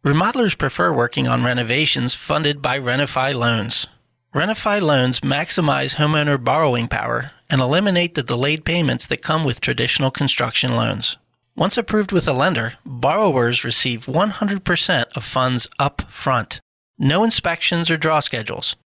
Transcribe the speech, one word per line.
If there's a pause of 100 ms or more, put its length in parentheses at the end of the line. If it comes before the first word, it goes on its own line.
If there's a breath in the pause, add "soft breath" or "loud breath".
Remodelers
prefer
working
on
renovations
funded
by
Renofi
loans. (480)
Renofi
loans
maximize
homeowner
borrowing
power (160)
and
eliminate
the
delayed
payments
that
come
with
traditional
construction
loans. (400)
Once
approved
with
a
lender, (100)
borrowers
receive
one
hundred
percent
of
funds (120)
up
front. (380)
No
inspections
or
draw
schedules. (140)